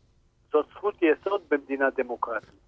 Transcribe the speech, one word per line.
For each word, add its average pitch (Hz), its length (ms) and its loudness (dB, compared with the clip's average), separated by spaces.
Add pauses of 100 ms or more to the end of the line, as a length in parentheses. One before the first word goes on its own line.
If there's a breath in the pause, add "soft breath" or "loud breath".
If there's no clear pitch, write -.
(520)
זאת 151 180 2
זכות - 320 -6
יסוד - 460 2
במדינה 139 480 0
דמוקרטית. 120 520 -6 (200)